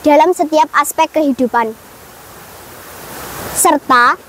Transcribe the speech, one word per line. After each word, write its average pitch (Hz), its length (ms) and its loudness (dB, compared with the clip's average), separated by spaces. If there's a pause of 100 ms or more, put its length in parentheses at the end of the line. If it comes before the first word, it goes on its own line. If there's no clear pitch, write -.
dalam 311 320 4
setiap 311 400 0
aspek 302 320 0
kehidupan, 247 640 -2 (1800)
serta 262 720 2